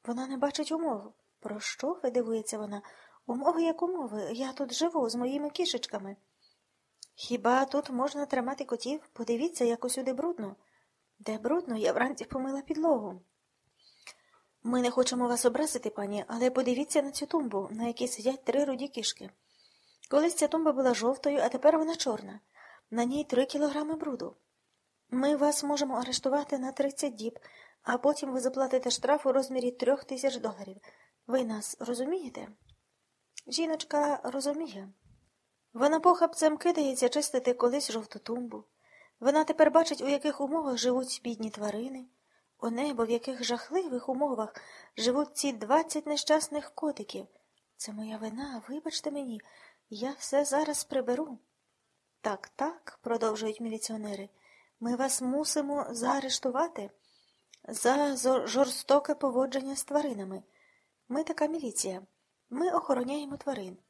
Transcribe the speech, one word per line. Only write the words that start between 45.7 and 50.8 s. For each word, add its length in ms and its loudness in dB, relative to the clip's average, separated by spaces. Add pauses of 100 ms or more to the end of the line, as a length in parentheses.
нещасних 720 0
котиків. 520 -6 (500)
«Це 160 -10
моя 240 -10
вина, 520 -8
вибачте 420 -4
мені, 300 -6 (480)
я 280 -6
все 280 2
зараз 380 0